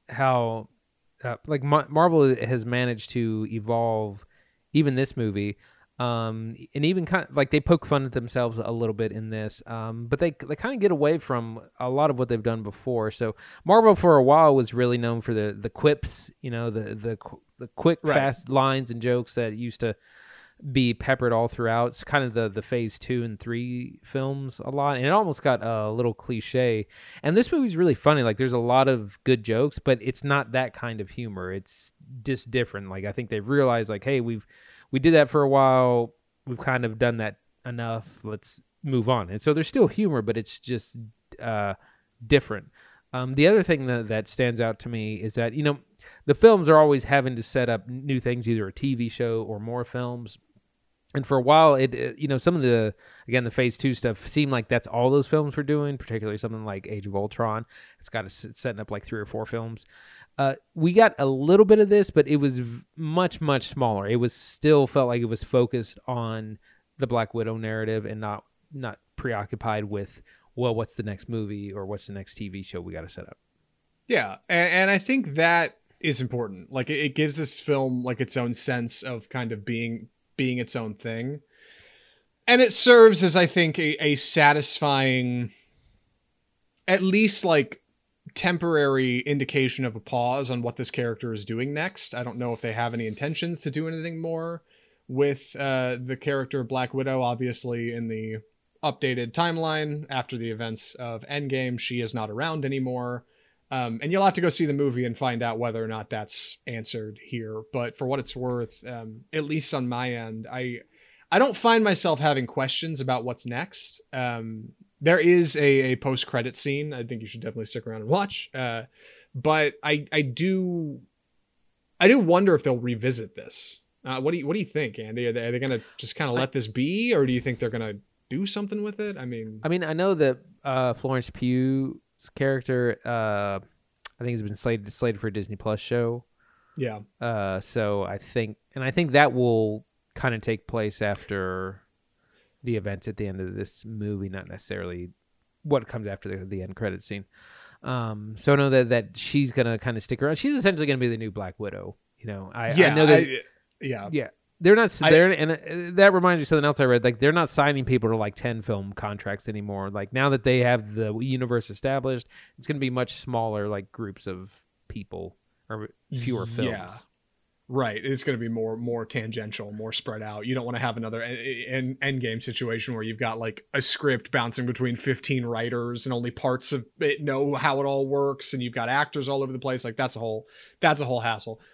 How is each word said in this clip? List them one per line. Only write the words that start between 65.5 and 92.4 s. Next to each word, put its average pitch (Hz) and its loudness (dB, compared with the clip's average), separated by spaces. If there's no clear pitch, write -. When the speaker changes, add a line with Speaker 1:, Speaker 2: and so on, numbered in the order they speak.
Speaker 1:
on 113 -6
the 135 -2
Black 113 0
Widow 113 -4
narrative 110 -4
and 107 -8
not, 104 -8
not 131 -12
preoccupied 107 -4
with, 101 -8
well, 120 0
what's 110 -6
the 113 -8
next 101 -8
movie 104 -6
or 98 -10
what's 104 -10
the 101 -14
next 98 -14
T 104 -10
V 95 -12
show 90 -10
we 87 -12
gotta 82 -12
set - -16
up? - -20
Speaker 2:
Yeah, 120 0
and, 175 4
and 190 4
I 196 4
think 196 -2
that 165 2
is 143 0
important. 113 -6
Like, 131 -4
it, 151 -2
it 143 -2
gives 151 0
this 156 -2
film, 131 0
like, 123 -4
its - -2
own 120 0
sense 120 -2
of 120 -10
kind 120 -4
of 104 -10
being, 117 -4
being 127 0
its 120 -6
own 113 -6
thing. 120 -8
And 247 8
it 233 6
serves 226 10
as, 170 6
I 180 6
think, 160 2
a, 151 0
a 147 4
satisfying, 135 4
at 185 4
least, 202 4
like, 156 2
temporary 147 2
indication 135 -2
of 113 -6
a 110 -12
pause 127 -2
on 123 -4
what 117 -6
this 123 -6
character 117 -6
is 104 -10
doing 123 -4
next. 160 -6
I 123 -6
don't 120 -10
know 120 -4